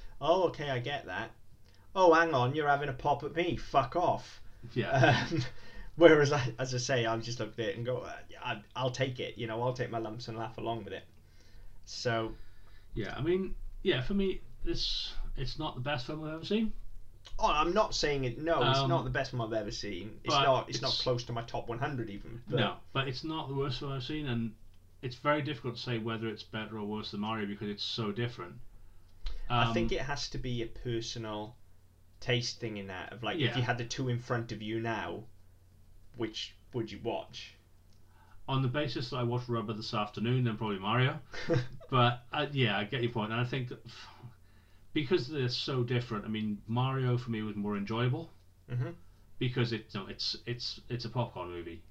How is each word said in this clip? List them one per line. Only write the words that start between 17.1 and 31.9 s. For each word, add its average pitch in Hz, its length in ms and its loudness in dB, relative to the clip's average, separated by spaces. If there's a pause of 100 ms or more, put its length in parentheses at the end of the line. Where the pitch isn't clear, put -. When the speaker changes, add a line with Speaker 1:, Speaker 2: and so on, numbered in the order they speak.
Speaker 1:
Oh, - 140 4
I'm 160 240 4
not 214 180 4
saying 143 300 2
it. 127 180 -2
No, 156 300 4
it's 135 80 6
Speaker 2:
Um, 135 100 2
Speaker 1:
not 120 140 4
the 123 80 -2
best 135 180 -2
film 123 120 -2
I've 110 120 -2
ever 107 160 0
seen. 104 540 -6
It's 156 100 2
Speaker 2:
but 139 120 6
Speaker 1:
not. 131 220 4
It's 127 140 -4
not 131 120 0
Speaker 2:
it's - 100 0
Speaker 1:
close 123 220 2
to - 80 -6
my 117 100 -4
top - 260 -4
one 113 80 -4
hundred 127 320 -2
even. 104 400 -10
But 104 100 2
Speaker 2:
No, 98 140 2 (180)
but 135 160 0
it's 123 160 -6
not 160 260 -4
the 139 40 -6
worst 139 260 0
film 139 120 -4
I've 135 120 -4
seen, 151 220 -4
and 117 280 0 (500)
it's 127 140 -6
very 151 260 4
difficult 135 320 -4
to - 60 -8
say 120 180 -2
whether 113 280 -2
it's 104 140 -4
better 110 380 -8
or 104 60 -4
worse 107 260 -4
than 104 80 -4
Mario 107 260 -2
because 101 240 -4
it's 101 140 -6
so 107 280 -2
different. 117 440 -4 (920)
Speaker 1:
I 117 240 4
think 113 200 2
Speaker 2:
Um, 190 60 2
Speaker 1:
it - 40 -2
has - 280 -2
to - 100 -4
be 123 240 -2
a - 20 -2
personal 113 880 -6 (640)